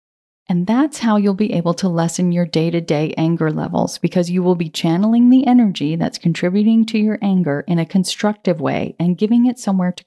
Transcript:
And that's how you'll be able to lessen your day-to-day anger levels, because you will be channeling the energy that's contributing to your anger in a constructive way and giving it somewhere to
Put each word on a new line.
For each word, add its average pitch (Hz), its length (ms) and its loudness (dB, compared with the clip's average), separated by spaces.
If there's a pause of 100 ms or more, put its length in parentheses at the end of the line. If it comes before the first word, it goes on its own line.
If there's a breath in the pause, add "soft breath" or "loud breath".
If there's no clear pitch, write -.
(480)
And 180 180 0
that's 262 340 0
how 220 180 2
you'll 202 160 2
be 208 180 -2
able 170 220 0
to 185 140 -2
lessen 170 440 0
your 175 140 0
day-to-day 160 720 -2
anger 160 340 0
levels, 156 460 -4
because 175 320 -2
you 180 120 -2
will 180 120 2
be 170 160 -4
channeling 220 580 2
the 262 180 6
energy 208 480 2
that's 165 240 -4
contributing 208 680 2
to 220 120 -4
your 214 220 0
anger 180 480 0
in 170 100 0
a 165 80 0
constructive 190 760 -2
way - 380 -4
and 175 200 0
giving 233 260 2
it 247 140 0
somewhere 185 340 -2
to - 140 -12